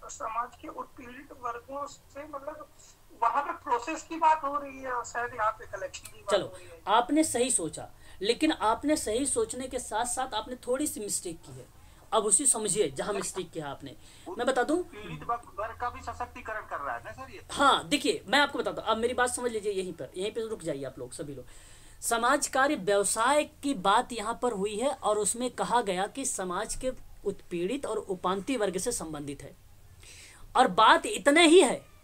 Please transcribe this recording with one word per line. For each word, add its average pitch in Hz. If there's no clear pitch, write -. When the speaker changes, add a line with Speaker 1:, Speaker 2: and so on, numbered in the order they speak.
Speaker 1:
समाज 233
के 311
उत्पीड़ित 269
वर्गों 254
से, -
मतलब, 294
वहाँ 277
पे 330
प्रोसेस 294
की 330
बात 320
हो 277
रही 269
है 262
और 240
शायद 240
यहाँ 220
पे 226
collection -
की -
बात -
Speaker 2:
चलो, 185
Speaker 1:
हो -
रही -
है। -
Speaker 2:
आपने 240
सही 247
सोचा, 156
लेकिन 240
आपने 226
सही 247
सोचने 247
के 262
साथ 233
साथ 262
आपने 214
थोड़ी 262
सी 214
mistake 185
की 139
है। 127
अब 214
उसी 220
समझिए 214
जहाँ 180
मिस्टेक 185
किया 156
आपने। 131
मैं 214
बता 254
दूँ? 330
Speaker 3:
पीड़ित 165
वर्ग, 233
वर्ग 226
का 247
भी 254
सशक्तिकरण 226
कर 185
रहा 139
है 117
ना 214
सर -
ये? -
Speaker 2:
हाँ, 226
देखिए, 262
मैं 226
आपको 285
बताता 208
हूँ, 196
अब 220
मेरी 240
बात 247
समझ 247
लीजिए 208
यहीं 185
पर, -
यहीं 190
पर 233
रुक 220
जाइए 143
आप 131
लोग, 127
सभी 147
लोग। 127
समाज 247
कार्य 277
व्यवसाय 220
की 285
बात 202
यहाँ 202
पर 240
हुई 208
है 196
और 208
उसमें 233
कहा 214
गया 190
कि 262
समाज 190
के -
उत्पीड़ित 190
और 220
उपांती 190
वर्ग 196
से 240
संबंधित 147
है, -
और 185
बात 240
इतने 285
ही 330
है, 226